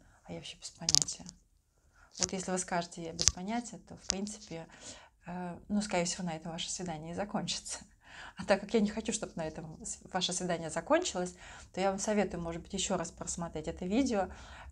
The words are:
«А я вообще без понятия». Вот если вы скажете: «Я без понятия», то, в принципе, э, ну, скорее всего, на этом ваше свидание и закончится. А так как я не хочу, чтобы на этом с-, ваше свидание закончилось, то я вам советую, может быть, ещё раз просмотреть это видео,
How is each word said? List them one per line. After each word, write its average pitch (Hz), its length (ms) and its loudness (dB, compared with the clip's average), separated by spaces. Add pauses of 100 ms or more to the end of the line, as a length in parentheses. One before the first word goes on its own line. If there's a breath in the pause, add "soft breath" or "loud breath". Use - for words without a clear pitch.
(260 soft breath)
«А 175 80 -10
я 165 60 -8
вообще - 180 -12
без - 140 -12
понятия». - 520 8 (960 soft breath)
Вот 165 140 0
если 190 180 -2
вы 185 60 2
скажете: 175 460 -2
«Я 165 100 -6
без - 180 4
понятия», 214 460 -4 (100)
то, - 80 -14
в - 120 -18
принципе, 185 600 -4 (600 loud breath)
э, 175 300 -6 (120)
ну, 208 120 4
скорее 180 240 2
всего, 180 200 -2
на 165 100 -2
этом 160 160 -8
ваше - 180 -4
свидание 165 420 -6
и 175 40 -6
закончится. - 640 -2 (580 loud breath)
А 180 60 -6
так 196 160 6
как 202 140 -8
я 226 80 8
не 208 80 6
хочу, 220 240 -4
чтобы - 220 -4
на 165 100 -2
этом 160 400 -8
с-, - 140 -8 (120)
ваше 185 220 2
свидание 175 360 0
закончилось, 180 680 2 (380 loud breath)
то - 60 -4
я 196 120 6
вам 196 80 -2
советую, 190 420 2
может 165 200 -4
быть, - 120 -10
ещё 190 240 2
раз 175 140 -2
просмотреть 165 560 -4
это 170 180 -4
видео, 208 420 4 (440 loud breath)